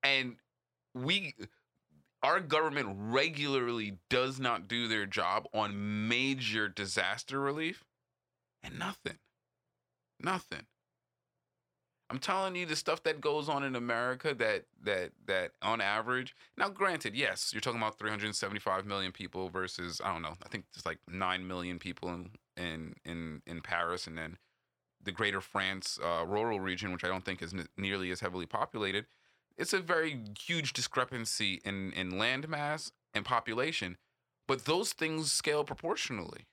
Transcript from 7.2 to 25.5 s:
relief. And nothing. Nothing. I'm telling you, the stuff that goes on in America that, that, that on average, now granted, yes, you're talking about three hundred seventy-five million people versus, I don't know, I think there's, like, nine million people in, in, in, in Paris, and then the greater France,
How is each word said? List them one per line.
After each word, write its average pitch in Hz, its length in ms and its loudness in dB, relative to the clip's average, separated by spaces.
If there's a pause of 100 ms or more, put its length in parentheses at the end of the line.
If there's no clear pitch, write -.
relief. 151 440 -2 (800)
And 135 160 -10
nothing. - 400 -6 (1040)
Nothing. 180 460 -4 (1400)
I'm 131 80 -6
telling 185 380 0
you, 180 100 -2
the 156 100 0
stuff - 280 0
that 156 180 2
goes 151 260 2
on 139 140 2
in 131 120 0
America 123 600 0
that, 110 300 2 (180)
that, 92 300 0 (140)
that 92 260 2 (100)
on 113 180 2
average, 110 540 2 (240)
now 196 100 4
granted, 185 460 0
yes, 117 400 0
you're 107 80 -2
talking 117 180 0
about 107 180 0
three 107 120 -2
hundred 107 240 -2
seventy-five 98 500 0
million 98 280 0
people 92 360 -4
versus, 87 560 -4
I 95 80 2
don't 82 80 -2
know, 80 140 -4 (100)
I - 40 -16
think - 160 -6 (100)
there's, - 100 -14
like, 82 140 -2 (100)
nine 92 380 0
million 90 320 -4
people 90 320 -6
in, 87 200 -6 (260)
in, 80 380 -6 (100)
in, 82 420 -6
in 85 160 -8
Paris, 85 440 -2
and 80 120 -8
then 80 180 -8 (680)
the 101 80 -4
greater 98 300 0
France, 95 640 -2